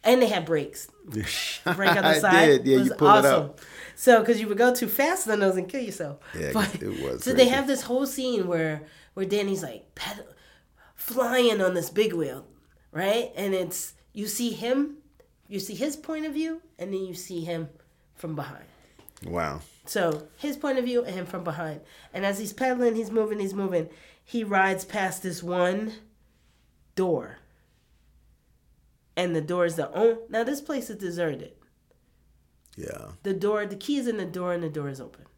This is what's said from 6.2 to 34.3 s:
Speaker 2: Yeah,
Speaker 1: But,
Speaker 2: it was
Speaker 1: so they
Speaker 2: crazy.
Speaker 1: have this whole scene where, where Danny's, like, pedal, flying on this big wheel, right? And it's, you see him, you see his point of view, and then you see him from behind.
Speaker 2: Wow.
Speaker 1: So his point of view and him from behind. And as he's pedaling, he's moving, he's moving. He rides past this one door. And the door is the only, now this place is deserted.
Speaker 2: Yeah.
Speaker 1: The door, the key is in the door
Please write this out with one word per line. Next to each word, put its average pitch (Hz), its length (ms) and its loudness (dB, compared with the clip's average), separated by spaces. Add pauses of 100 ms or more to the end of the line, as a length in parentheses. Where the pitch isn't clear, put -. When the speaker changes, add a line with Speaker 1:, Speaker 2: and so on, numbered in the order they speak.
Speaker 2:
Yeah, - 140 -4
Speaker 1:
But, 202 280 -2
Speaker 2:
it - 220 -6
was 65 220 -4
Speaker 1:
so 247 60 -2
they 240 80 2
Speaker 2:
crazy. 247 120 8
Speaker 1:
have 269 160 0
this 262 160 0
whole 247 240 -2
scene 247 400 -2
where, 160 360 -2 (320)
where 190 120 -4
Danny's, 196 380 -2
like, - 320 -16
pedal, 202 300 -12 (680)
flying 240 680 2
on 185 140 2
this 165 160 -2
big 214 220 0
wheel, 139 340 -6 (460)
right? 208 420 -2
And 190 180 -4
it's, 180 420 -6 (180)
you 208 160 -8
see 240 220 -2
him, 262 480 -2 (500)
you 202 100 -8
see 196 160 -8
his 285 220 -4
point 311 280 -8
of 311 100 -6
view, 320 280 -6 (160)
and 190 140 -8
then 190 120 -4
you 180 100 -12
see 175 260 -10
him 165 280 -6 (460)
from 160 220 -10
behind. 143 280 -12 (600)
Speaker 2:
Wow. 80 340 -4 (260)
Speaker 1:
So 160 500 -2
his 285 200 -6
point 269 220 -2
of 247 60 -2
view 240 200 0
and 185 120 -8
him 180 100 -8
from 175 160 -10
behind. 156 380 -8 (340)
And 190 100 -6
as 196 140 -2
he's 202 140 -8
pedaling, 247 420 0
he's 220 160 -4
moving, 220 300 0
he's 190 140 -4
moving. 185 340 -2 (360)
He 233 200 -4
rides 190 400 2
past 190 400 -4
this 175 180 -6
one 180 520 -2 (1000)
door. 170 440 -2 (1800)
And 175 160 0
the 156 60 0
door 175 240 0
is 165 120 0
the 156 180 -4
only, 226 240 4 (100)
now 226 160 -2
this 277 160 -4
place 254 300 -8
is 214 60 -10
deserted. 170 560 -6 (1200)
Speaker 2:
Yeah. - 360 -12 (100)
Speaker 1:
The 196 100 -4
door, 208 320 -2
the 196 120 -10
key 285 200 -4
is 254 100 -2
in 226 120 -2
the 196 80 -6
door 180 260 -6